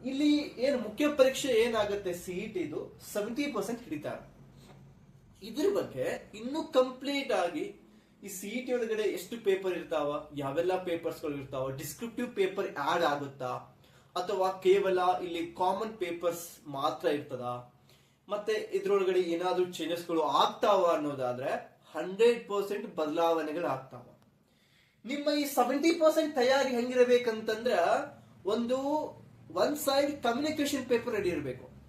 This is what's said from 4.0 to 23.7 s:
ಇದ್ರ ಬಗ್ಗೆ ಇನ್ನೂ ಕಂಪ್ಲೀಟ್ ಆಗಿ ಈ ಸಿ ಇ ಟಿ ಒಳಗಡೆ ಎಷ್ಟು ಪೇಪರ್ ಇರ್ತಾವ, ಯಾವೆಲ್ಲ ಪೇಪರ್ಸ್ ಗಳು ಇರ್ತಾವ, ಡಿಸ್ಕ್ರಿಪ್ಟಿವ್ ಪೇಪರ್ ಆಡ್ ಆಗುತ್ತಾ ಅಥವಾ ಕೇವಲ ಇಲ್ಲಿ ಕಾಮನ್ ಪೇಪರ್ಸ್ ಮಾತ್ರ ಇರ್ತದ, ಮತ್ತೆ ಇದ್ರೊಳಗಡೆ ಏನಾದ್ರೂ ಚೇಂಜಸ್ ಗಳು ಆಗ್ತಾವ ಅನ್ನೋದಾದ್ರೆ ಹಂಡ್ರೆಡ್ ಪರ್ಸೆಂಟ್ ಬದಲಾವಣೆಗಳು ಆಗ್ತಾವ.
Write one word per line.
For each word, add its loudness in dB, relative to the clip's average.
ಇದ್ರ -2
ಬಗ್ಗೆ -4
ಇನ್ನೂ -4
ಕಂಪ್ಲೀಟ್ 0
ಆಗಿ -2
ಈ -12
ಸಿ -10
ಇ -6
ಟಿ -2
ಒಳಗಡೆ 0
ಎಷ್ಟು -4
ಪೇಪರ್ 2
ಇರ್ತಾವ, -2
ಯಾವೆಲ್ಲ 0
ಪೇಪರ್ಸ್ -4
ಗಳು -4
ಇರ್ತಾವ, -4
ಡಿಸ್ಕ್ರಿಪ್ಟಿವ್ -6
ಪೇಪರ್ 0
ಆಡ್ 2
ಆಗುತ್ತಾ -2
ಅಥವಾ 0
ಕೇವಲ 6
ಇಲ್ಲಿ -6
ಕಾಮನ್ 0
ಪೇಪರ್ಸ್ -4
ಮಾತ್ರ -2
ಇರ್ತದ, -2
ಮತ್ತೆ -2
ಇದ್ರೊಳಗಡೆ 2
ಏನಾದ್ರೂ 0
ಚೇಂಜಸ್ -4
ಗಳು 2
ಆಗ್ತಾವ 4
ಅನ್ನೋದಾದ್ರೆ 0
ಹಂಡ್ರೆಡ್ 2
ಪರ್ಸೆಂಟ್ -4
ಬದಲಾವಣೆಗಳು 0
ಆಗ್ತಾವ. -8